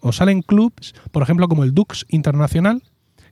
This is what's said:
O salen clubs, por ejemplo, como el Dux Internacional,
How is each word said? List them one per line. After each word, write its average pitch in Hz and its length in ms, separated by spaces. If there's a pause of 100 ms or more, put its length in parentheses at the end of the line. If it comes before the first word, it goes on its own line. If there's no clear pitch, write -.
O 123 100
salen 190 300
clubs, - 520 (180)
por 147 120
ejemplo, 175 240
como 160 160
el 131 100
Dux - 360
Internacional, 160 760 (480)